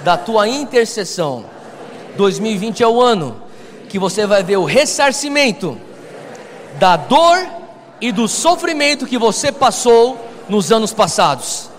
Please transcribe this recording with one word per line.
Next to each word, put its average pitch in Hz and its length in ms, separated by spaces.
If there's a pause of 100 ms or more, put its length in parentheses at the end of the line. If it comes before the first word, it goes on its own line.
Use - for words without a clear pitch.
da 175 120
tua 214 320
intercessão. 214 960 (720)
Dois 196 220
mil 214 140
e 208 60
vinte 220 260
é 233 40
o 233 140
ano 190 400 (480)
que 196 80
você 190 300
vai 196 160
ver 196 140
o 185 60
ressarcimento 269 1120 (1040)
da 185 160
dor 339 520 (520)
e 240 120
do 214 160
sofrimento 294 800
que 247 100
você 233 340
passou 247 720 (240)
nos 190 240
anos 220 220
passados. 165 840